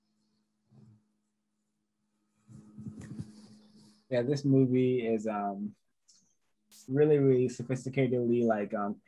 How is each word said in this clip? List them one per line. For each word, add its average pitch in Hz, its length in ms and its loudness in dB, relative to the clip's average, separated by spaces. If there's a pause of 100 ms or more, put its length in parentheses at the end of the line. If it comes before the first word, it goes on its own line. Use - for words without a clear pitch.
(4000)
Yeah, 123 120 0
this 135 240 -4
movie 127 600 2
is, 110 220 -2
um, 104 460 -4 (1120)
really, 147 300 4
really 131 320 4
sophisticatedly, 123 960 -2
like, 104 280 0
um, 104 220 -4 (120)